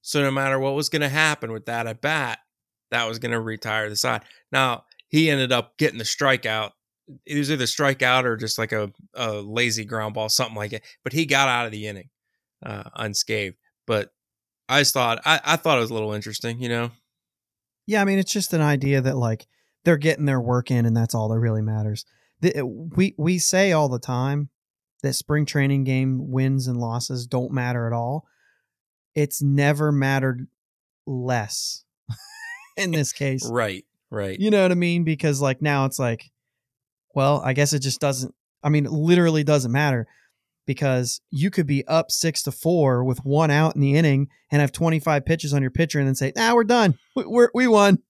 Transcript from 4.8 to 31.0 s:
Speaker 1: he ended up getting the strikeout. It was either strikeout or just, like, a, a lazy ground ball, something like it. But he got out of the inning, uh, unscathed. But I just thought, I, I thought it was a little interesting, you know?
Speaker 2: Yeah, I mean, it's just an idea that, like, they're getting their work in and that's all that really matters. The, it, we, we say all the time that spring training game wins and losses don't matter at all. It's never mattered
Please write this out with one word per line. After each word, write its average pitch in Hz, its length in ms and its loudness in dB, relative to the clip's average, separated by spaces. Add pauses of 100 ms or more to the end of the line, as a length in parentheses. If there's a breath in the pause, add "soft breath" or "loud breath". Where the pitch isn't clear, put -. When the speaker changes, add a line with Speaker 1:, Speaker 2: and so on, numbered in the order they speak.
Speaker 1:
he 156 220 4
ended 131 220 0
up 120 260 -4
getting 135 200 0
the 110 60 -8
strikeout. 110 680 -2 (540)
It 147 100 -6
was 143 140 -2
either 131 160 0
strikeout 131 580 0
or 117 140 -2
just, 110 180 -6
like, 113 160 -4
a, 107 180 -4 (220)
a 117 220 -6
lazy 110 500 -4
ground 107 300 -6
ball, 110 160 -4
something 113 260 -2
like 104 160 -6
it. 110 100 -12 (200 loud breath)
But 127 100 -8
he 156 140 0
got 139 220 2
out 120 180 -2
of 110 60 -10
the 107 140 -10
inning, 101 220 -12 (560)
uh, 104 200 -12 (100)
unscathed. 107 640 -6 (300)
But 107 260 -2 (560)
I 135 120 2
just 135 140 2
thought, 120 300 0
I, 156 200 2
I 156 120 2
thought 156 220 2
it 117 40 2
was 113 80 -4
a 117 40 -8
little 107 200 -4
interesting, 113 460 -8
you 123 80 -6
know? 117 220 -4 (960)
Speaker 2:
Yeah, 208 140 0
I 196 40 2
mean, 196 140 2
it's 190 140 -2
just 196 220 -4
an 160 80 2
idea 139 400 2
that, 131 140 0
like, 117 300 -2 (380)
they're 170 140 4
getting 156 260 0
their 135 160 2
work 123 300 0
in 120 160 2
and 113 100 2
that's 113 180 0
all 110 140 -2
that 113 100 0
really 113 220 0
matters. 107 460 -4 (340)
The, 180 180 0
it, 131 80 -2
we, 165 520 -2
we 175 200 0
say 190 340 2
all 151 180 2
the 123 80 -2
time 135 500 -2 (540)
that 135 100 -2
spring 151 320 0
training 139 400 0
game 131 460 0
wins 131 360 0
and 123 120 -2
losses 120 480 -6
don't 127 260 -4
matter 123 340 -2
at 117 60 -2
all. 120 340 -4 (880)
It's 147 280 -2
never 143 500 2
mattered 135 560 0 (580)